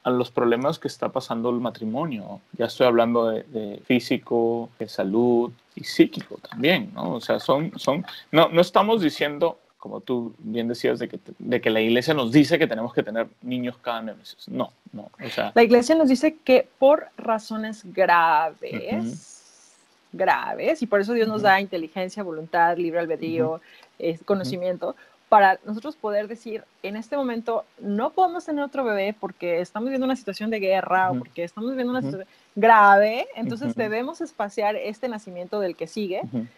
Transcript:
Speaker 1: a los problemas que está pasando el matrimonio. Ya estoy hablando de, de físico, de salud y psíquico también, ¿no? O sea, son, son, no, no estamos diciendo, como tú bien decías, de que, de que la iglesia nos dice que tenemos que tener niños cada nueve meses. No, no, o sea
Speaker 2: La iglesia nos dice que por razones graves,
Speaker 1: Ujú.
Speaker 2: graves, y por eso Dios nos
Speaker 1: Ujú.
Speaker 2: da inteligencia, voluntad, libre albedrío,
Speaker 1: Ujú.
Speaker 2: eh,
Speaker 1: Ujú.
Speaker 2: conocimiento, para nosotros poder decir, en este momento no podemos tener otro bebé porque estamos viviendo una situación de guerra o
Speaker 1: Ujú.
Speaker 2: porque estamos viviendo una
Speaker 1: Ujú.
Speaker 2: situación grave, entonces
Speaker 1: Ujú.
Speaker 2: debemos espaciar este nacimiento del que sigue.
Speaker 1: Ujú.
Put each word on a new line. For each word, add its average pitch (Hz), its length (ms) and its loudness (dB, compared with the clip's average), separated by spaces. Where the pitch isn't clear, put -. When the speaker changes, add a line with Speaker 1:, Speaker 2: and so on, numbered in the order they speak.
Speaker 1:
a 127 60 -2
los 123 220 0
problemas 123 460 0
que - 120 -8
está - 200 -6
pasando 117 400 -6
el 120 120 -2
matrimonio. 110 800 -8
Ya 117 80 -2
estoy 127 220 2
hablando 117 420 2
de, 110 140 -4
de 107 420 -10
físico, 117 920 0
de 107 120 -10
salud 117 600 2
y - 100 -14
psíquico - 520 0
también, 139 440 0
¿no? - 200 -6
O 117 80 -8
sea, 117 180 -2
son, 143 400 0
son, 147 260 -2
no, 160 160 6
no 165 100 4
estamos 202 420 4
diciendo, 147 560 0
como 104 220 -12
tú 117 380 -4
bien 113 280 -4
decías, 120 320 -2
de 120 80 -6
que, - 100 -14
de 120 220 -2
que - 80 0
la 110 100 2
iglesia 120 340 2
nos 123 200 0
dice 147 260 6
que 160 80 2
tenemos 113 260 -6
que 143 80 0
tener 110 260 -4
niños 123 400 -6
cada 117 200 -6
nueve 104 180 -12
meses. - 300 -20
No, 127 240 -6
no, - 180 -16
o 123 40 -12
sea - 260 -4
Speaker 2:
La 233 80 8
iglesia 240 320 4
nos 311 140 4
dice 311 340 2
que 254 240 4
por 285 380 4
razones 220 680 -6
graves, 165 1120 0
Speaker 1:
Ujú. 117 100 -8
Speaker 2:
graves, 185 720 0
y 240 60 -2
por 202 120 2
eso 202 140 -2
Dios 226 160 2
nos 214 80 -4
Speaker 1:
Ujú. 208 80 0
Speaker 2:
da 196 160 6
inteligencia, 185 640 -8
voluntad, 170 540 0
libre 170 220 -2
albedrío, 160 520 -2
Speaker 1:
Ujú. 160 100 -8
Speaker 2:
eh, 165 160 -2
Speaker 1:
Ujú. - 100 -18
Speaker 2:
conocimiento, 185 720 -4
para 190 340 6
nosotros 226 320 -10
poder 208 320 -4
decir, 220 380 -12
en 202 140 -8
este 226 180 -8
momento 233 480 -4
no 208 300 -2
podemos 349 340 0
tener 285 220 -4
otro 277 180 -4
bebé 208 340 -2
porque 175 440 -4
estamos 214 260 -6
viviendo 262 160 -2
una 262 140 0
situación 214 320 -8
de 220 100 -4
guerra 185 480 2
o 180 40 0
Speaker 1:
Ujú. 123 80 -4
Speaker 2:
porque - 260 -8
estamos 214 240 -8
viviendo 254 220 -4
una 254 100 -4
Speaker 1:
Ujú. - 80 -4
Speaker 2:
situación 190 260 -12
grave, 214 760 6
entonces 240 320 -6
Speaker 1:
Ujú. 226 100 -6
Speaker 2:
debemos 240 400 -4
espaciar 208 560 -4
este 214 320 -6
nacimiento 202 540 -8
del 180 160 -2
que 165 100 -6
sigue. 202 360 -4
Speaker 1:
Ujú. 117 220 -6